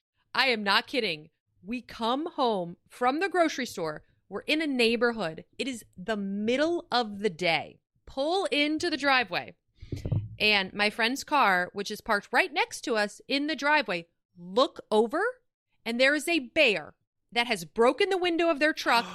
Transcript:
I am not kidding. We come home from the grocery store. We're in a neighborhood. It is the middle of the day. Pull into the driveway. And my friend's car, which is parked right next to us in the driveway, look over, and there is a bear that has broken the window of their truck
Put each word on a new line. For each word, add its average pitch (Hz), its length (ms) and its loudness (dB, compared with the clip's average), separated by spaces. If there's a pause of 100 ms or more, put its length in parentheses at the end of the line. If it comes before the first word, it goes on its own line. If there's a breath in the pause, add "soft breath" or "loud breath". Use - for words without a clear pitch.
(340)
I 262 140 2
am 220 160 0
not 208 240 2
kidding. 170 420 -4 (340)
We 233 160 -8
come 254 520 -4
home 202 440 0 (120)
from 262 320 0
the 392 80 0
grocery 320 380 2
store. 156 360 -6 (260)
We're 190 120 -10
in 311 200 0
a 320 60 -2
neighborhood. 226 760 0 (140)
It 247 100 -4
is 240 160 -8 (120)
the 208 200 -4
middle 226 720 -2
of 214 300 -2
the 214 100 0
day. 160 480 -2 (280)
Pull 320 400 -2
into 302 440 0
the 302 60 -4
driveway. 208 580 0 (840 loud breath)
And 202 340 2
my 208 180 0
friend's 233 340 -2
car, 196 480 2
which 202 180 -8
is 214 100 -10
parked 202 320 -2
right 285 200 2
next 415 300 -4
to 240 140 -2
us 208 320 -2
in 277 180 0
the 311 80 -4
driveway, 254 520 0 (300)
look 185 440 0 (100)
over, 233 320 2 (640)
and 233 140 -2
there 277 140 6
is 294 120 -2
a 339 140 2
bear 226 540 2 (380)
that 240 140 0
has 202 180 -2
broken 262 460 2
the 381 80 2
window 339 320 2
of 294 80 0
their 302 140 2
truck 233 420 2